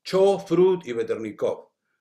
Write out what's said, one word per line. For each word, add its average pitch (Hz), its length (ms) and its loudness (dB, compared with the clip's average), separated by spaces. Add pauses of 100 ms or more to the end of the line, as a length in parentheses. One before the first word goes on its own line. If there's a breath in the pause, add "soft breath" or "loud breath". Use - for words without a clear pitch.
Cho, 190 360 2
Freud 180 440 2
y 120 80 -10
Veternikov. 113 800 -6 (320)